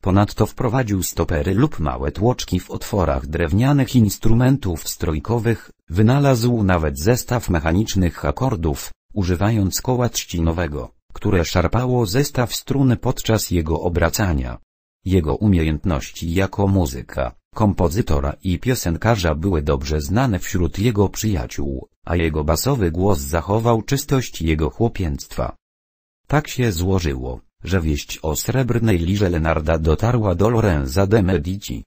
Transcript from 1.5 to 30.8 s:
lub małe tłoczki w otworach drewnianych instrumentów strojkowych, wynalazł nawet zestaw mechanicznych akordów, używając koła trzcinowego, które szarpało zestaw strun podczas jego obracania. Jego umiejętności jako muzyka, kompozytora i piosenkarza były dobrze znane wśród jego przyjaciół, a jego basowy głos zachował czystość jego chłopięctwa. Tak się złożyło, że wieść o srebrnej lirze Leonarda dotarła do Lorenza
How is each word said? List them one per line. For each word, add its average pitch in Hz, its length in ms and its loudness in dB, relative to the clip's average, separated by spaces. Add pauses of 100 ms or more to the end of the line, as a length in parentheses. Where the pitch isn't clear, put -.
lub 131 260 0
małe 69 320 -4
tłoczki 110 480 -2
w - 120 -10
otworach 71 560 -2
drewnianych 104 680 0
instrumentów 113 920 4
strojkowych, 107 840 -2 (180)
wynalazł 120 760 4
nawet 80 360 0
zestaw 120 500 0
mechanicznych 87 760 0
akordów, 82 680 -2 (220)
używając 98 680 0
koła 123 280 0
trzcinowego, 82 840 -2 (220)
które 90 320 0
szarpało 120 600 0
zestaw 123 500 -2
strun 135 420 0
podczas - 540 0
jego 80 300 0
obracania. 82 760 0 (480)
Jego 90 300 2
umiejętności 82 960 0
jako 98 340 0
muzyka, 67 640 -2 (240)
kompozytora 82 800 0 (100)
i 90 160 -2
piosenkarza 90 760 0
były 82 260 0
dobrze 73 400 -2
znane 104 380 0
wśród - 400 -2
jego 104 300 2
przyjaciół, 71 760 -4 (180)
a 87 100 -2
jego 78 280 0
basowy 87 480 0
głos 92 280 2
zachował 101 640 0
czystość - 600 -2
jego 78 280 0
chłopięctwa. - 840 -4 (720)
Tak 147 200 0
się 120 240 -2
złożyło, 80 680 -2 (240)
że 90 180 0
wieść 76 400 -4
o 78 140 -2
srebrnej 117 640 0
lirze 92 320 2
Leonarda 80 480 0
dotarła 95 580 2
do 101 140 2
Lorenza 95 580 2